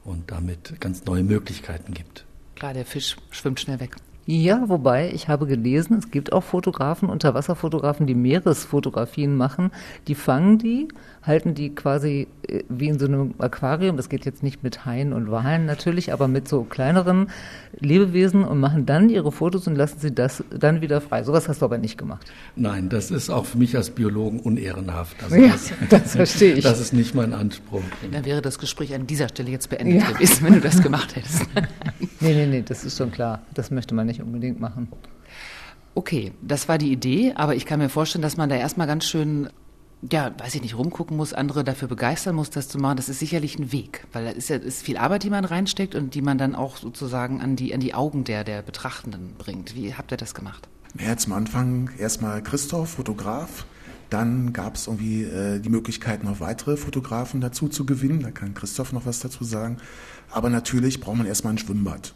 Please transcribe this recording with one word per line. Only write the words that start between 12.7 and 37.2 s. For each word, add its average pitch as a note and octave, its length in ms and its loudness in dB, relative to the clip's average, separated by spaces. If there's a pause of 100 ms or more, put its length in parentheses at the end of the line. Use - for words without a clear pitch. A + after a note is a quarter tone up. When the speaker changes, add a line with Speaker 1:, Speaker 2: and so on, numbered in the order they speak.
Speaker 3:
in D3+ 120 2
so C#3 60 2
einem C#3 320 2
Aquarium. D3+ 580 0
Das B2+ 120 -4
geht C3+ 180 -4
jetzt - 180 -6
nicht C3+ 180 -4
mit B2 220 -6
Haien C3 300 -2
und A2+ 180 -2
Walen D3 340 2
natürlich, E3+ 460 -2
aber C3 160 2
mit C3 180 2
so C3+ 160 2
kleineren F3+ 680 2 (480)
Lebewesen F#3 680 6
und C#3+ 160 2
machen C#3+ 260 4
dann D#3+ 220 8
ihre E3 240 4
Fotos F3+ 340 0
und D#3+ 80 2
lassen C#3+ 240 2
sie C#3+ 160 -2
das B2 360 0
dann D#3 300 4
wieder D#3 200 2
frei. - 240 -2
Sowas D3+ 240 2
hast D3+ 140 -2
du - 20 4
aber A#2 140 0
nicht A2 200 -4
gemacht. - 320 -10 (260)
Speaker 1:
Nein, G2 320 0
das G#2+ 220 -2
ist F3 200 -2
auch B2+ 160 0
für A#2+ 120 -2
mich B2 180 4
als G#2+ 140 0
Biologen G#2+ 480 -2
unehrenhaft. F#2+ 840 -4
Also E3 120 4
Speaker 3:
Ja, A#3+ 160 12
Speaker 1:
das, - 280 -2
Speaker 3:
<laughs> - 80 0
das - 260 8
verstehe F#3 400 8
ich. C3+ 100 4
Speaker 1:
das A#2 140 6
ist A#2+ 140 -2
nicht A#2+ 220 4
mein A#2 180 2
Anspruch. G#2 500 -4 (300)
Speaker 2:
Dann C#3+ 120 -4
wäre C#3+ 180 -2
das C3 160 -6
Gespräch C#3 360 -6
an C3 120 -6
dieser C#3+ 220 -2
Stelle B2+ 220 -6
jetzt B2+ 200 -6
beendet F3 320 4
Speaker 3:
Ja. - 80 2
Speaker 2:
gewesen, D#3+ 360 6
wenn G3 80 12
du F3+ 60 10
das E3+ 220 6
gemacht C#3+ 340 2
hättest. C3+ 320 -2
<laughs> - 20 -14 (720)
Speaker 3:
Nee, D#3+ 120 6
nee, D3 120 4
nee, C3 160 2
das - 220 -6
ist C3 140 -8
schon B2 120 0
klar. A2+ 300 -4 (140)
Das A#2+ 160 -4
möchte B2 240 -4
man A2 120 0
nicht A#2 160 -4
unbedingt A#2 380 -6
machen. A#2 280 -6 (1080)
Speaker 2:
Okay, A#2+ 460 -2
das - 280 -4
war D#3+ 100 2
die D3 140 2
Idee, C3 420 2